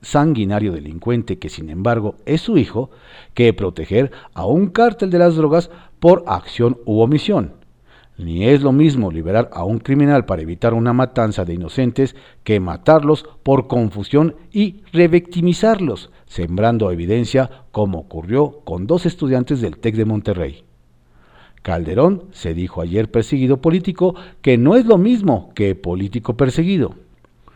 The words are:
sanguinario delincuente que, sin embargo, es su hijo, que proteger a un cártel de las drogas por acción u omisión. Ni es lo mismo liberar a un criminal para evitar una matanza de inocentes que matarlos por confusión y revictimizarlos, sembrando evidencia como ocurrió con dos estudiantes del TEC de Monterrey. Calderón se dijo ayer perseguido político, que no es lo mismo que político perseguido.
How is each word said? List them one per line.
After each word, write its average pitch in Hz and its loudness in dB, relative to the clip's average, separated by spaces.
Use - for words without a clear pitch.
sanguinario 107 0
delincuente 85 -6
que, 80 -12
sin 78 -14
embargo, 101 -4
es 156 -2
su 226 0
hijo, 131 -2
que 117 4
proteger 98 -2
a 85 -8
un 170 2
cártel 220 0
de 175 2
las 175 4
drogas 160 2
por 170 6
acción 117 -2
u 110 2
omisión. 139 0
Ni 85 -4
es 139 6
lo 139 2
mismo 135 2
liberar 85 -2
a 87 -8
un 110 -2
criminal 139 2
para 90 -4
evitar 87 -2
una 117 0
matanza 120 -2
de 85 -6
inocentes 120 -2
que 104 0
matarlos 147 2
por 135 0
confusión 120 -2
y 202 -2
revictimizarlos, 175 0
sembrando 101 0
evidencia 110 0
como 98 -2
ocurrió 104 -4
con 90 -8
dos 170 0
estudiantes 131 -2
del 104 -2
TEC 113 -2
de 110 0
Monterrey. 101 -4
Calderón 92 0
se - -8
dijo 87 -6
ayer 95 -2
perseguido 131 0
político, 180 0
que 127 4
no 143 6
es 254 4
lo 220 6
mismo 190 0
que 98 0
político 98 -6
perseguido. 143 -2